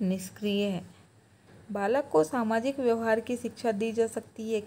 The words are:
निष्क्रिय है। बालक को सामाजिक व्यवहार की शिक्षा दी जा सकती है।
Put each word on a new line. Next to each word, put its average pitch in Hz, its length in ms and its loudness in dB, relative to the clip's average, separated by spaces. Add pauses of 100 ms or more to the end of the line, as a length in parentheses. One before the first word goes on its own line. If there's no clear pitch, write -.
निष्क्रिय 196 640 -2
है। 180 200 -2 (880)
बालक 220 400 0
को 311 120 6
सामाजिक 247 560 0
व्यवहार 226 400 2
की 240 160 -4
शिक्षा 233 360 -2
दी 220 200 -2
जा 226 140 2
सकती 220 460 -8
है। 214 140 0